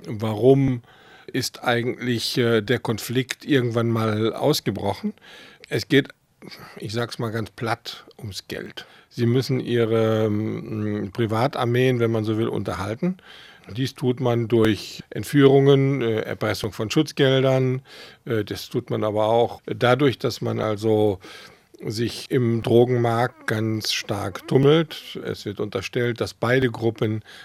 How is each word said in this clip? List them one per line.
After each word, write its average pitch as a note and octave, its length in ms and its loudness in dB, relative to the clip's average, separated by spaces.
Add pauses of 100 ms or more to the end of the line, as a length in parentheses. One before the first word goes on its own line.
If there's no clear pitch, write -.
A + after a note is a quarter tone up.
warum A#2+ 760 4 (500)
ist - 320 -6
eigentlich, A#2+ 760 -2
äh, A#2 240 4
der A2+ 180 0
Konflikt - 640 -4
irgendwann A#2 440 2
mal A2 440 0
ausgebrochen. C3 800 -2 (560)
Es A#2+ 180 -4
geht, C3+ 220 2 (680)
ich - 160 -10
sag's A#2 260 -6
mal A#2 120 -4
ganz A2 200 -6
platt, - 540 -8 (120)
ums - 300 -12
Geld. - 380 -12 (240)
Sie A#2+ 160 -2
müssen B2+ 340 0
ihre, A2+ 640 0
ähm, G#2+ 880 -4
Privatarmeen, A#2+ 840 0
wenn A#2 120 2
man A2 120 0
so A2 140 -2
will, A2+ 100 0
unterhalten. G#2 720 -4 (580)
Dies B2+ 200 -4
tut B2 260 -2
man A#2+ 260 0
durch A2 640 2
Entführungen, C#3 920 4
äh, A2+ 200 0
Erpressung G#2+ 500 -4
von G#2+ 180 -6
Schutzgeldern. C3 920 2 (440)
Äh, A2+ 200 -2
das - 240 -10
tut A#2+ 200 -6
man A2+ 140 -2
aber G#2+ 220 0
auch A#2 400 2
dadurch, B2 540 2
dass B2 200 -6
man A2+ 220 -4
also G#2+ 580 2 (640)
sich A2 460 -6
im A#2 320 0
Drogenmarkt A#2+ 840 2
ganz A2 460 -2
stark - 540 -8
tummelt. D3 760 2
Es A2 220 -8
wird G2+ 140 -8
unterstellt, A2+ 600 -4
dass G#2 120 -4
beide B2+ 380 2
Gruppen A2 520 -2 (220)